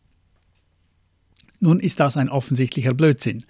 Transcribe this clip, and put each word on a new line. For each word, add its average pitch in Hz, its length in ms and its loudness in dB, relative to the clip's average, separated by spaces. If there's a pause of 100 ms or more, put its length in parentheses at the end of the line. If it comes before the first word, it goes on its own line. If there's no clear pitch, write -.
(1600)
Nun 170 200 4
ist - 220 -2
das 143 160 0
ein 131 100 0
offensichtlicher 127 680 -2
Blödsinn. 127 560 0